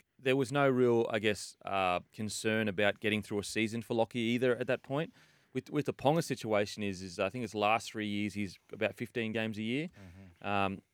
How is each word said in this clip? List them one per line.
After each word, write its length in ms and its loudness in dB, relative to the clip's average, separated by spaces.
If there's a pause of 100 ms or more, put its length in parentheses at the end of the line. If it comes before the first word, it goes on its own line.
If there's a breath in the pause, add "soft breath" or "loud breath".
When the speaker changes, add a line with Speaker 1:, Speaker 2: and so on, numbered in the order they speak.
(220)
Speaker 1:
there 140 2
was 160 0
no 180 4
real, 400 4
I 100 0
guess, 440 -2
uh, 380 0 (100)
concern 560 -2
about 320 2
getting 220 0
through 180 -4
a 60 -2
season 360 -2
for 120 -6
Lockie 260 0
either 380 2
at 100 -4
that 160 -2
point. 300 -4 (400 soft breath)
With, 180 -6
with 140 0
the 80 -2
Ponga 300 2
situation 600 0
is, 180 -4
is 160 -12
I 120 2
think 140 -8
his 120 -6
last 360 2
three 140 -4
years, 300 -2
he's 240 -6 (120)
about 220 -2
fifteen 380 -4
games 260 -4
a 60 -4
year. 240 -2
Speaker 2:
Mm-hmm. 600 -16
Speaker 1:
Um, 340 0 (120)